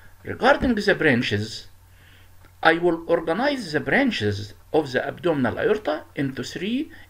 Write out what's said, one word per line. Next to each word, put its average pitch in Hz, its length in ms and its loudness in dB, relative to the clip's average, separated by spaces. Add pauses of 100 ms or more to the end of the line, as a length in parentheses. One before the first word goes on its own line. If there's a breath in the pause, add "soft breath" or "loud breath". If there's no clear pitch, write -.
(240 loud breath)
Regarding 262 500 2
the 196 220 2
branches, 123 720 0 (960 soft breath)
I 165 160 6
will 170 260 2
organize 175 640 0
the 147 80 0
branches 139 760 0 (180)
of 147 180 2
the 123 140 0
abdominal 139 540 0
aorta 214 460 -2 (100)
into 135 280 -4
three, 233 460 -6 (200 loud breath)